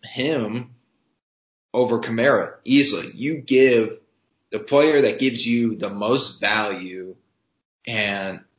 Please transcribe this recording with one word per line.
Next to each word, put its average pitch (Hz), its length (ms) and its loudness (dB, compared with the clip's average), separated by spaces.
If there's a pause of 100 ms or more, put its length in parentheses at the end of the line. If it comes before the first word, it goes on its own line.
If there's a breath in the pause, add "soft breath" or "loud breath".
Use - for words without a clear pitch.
him 123 680 -4 (1040)
over 117 260 2
Kamara 117 540 0 (100)
easily. 131 500 0
You 147 240 -6
give 127 600 4 (520)
the 107 100 -6
player 143 420 4
that 104 160 2
gives 123 280 -2
you 117 300 0
the 101 140 -8
most 107 500 -2
value 92 760 -4 (720)
and 101 540 -6 (180)